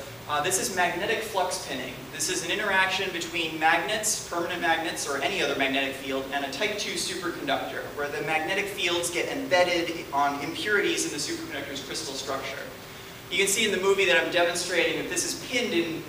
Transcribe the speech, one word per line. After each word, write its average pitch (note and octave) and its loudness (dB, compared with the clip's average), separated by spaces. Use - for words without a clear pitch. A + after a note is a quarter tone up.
Uh, D3 0
this F#3 0
is F#3+ -2
magnetic F#3 0
flux F3+ -2
pinning. B2+ -6
This D#3 -2
is F#3 -2
an F3 0
interaction F#3+ 2
between E3 -2
magnets, E3+ 2
permanent E3+ -2
magnets, E3 0
or C#3 0
any F3+ 0
other C#3 2
magnetic C3+ 2
field, C3+ -2
and C#3 0
a C3+ -4
type G#3 -2
two G3+ -4
superconductor, C#3+ -2
where C#3+ -2
the D3 -4
magnetic D#3+ 0
fields F3 0
get E3 -2
embedded E3+ 2
on C#3+ 2
impurities E3+ 2
in E3 -4
the D3+ -6
superconductor's D3 -6
crystal C#3 -6
structure. - -4
You F3 2
can G3 6
see A3 4
in G3+ 4
the F3+ 2
movie G3 6
that E3 6
I'm D3+ 0
demonstrating E3+ 2
that C#3 -4
this - 0
is - -4
pinned A#3 0
in E3 0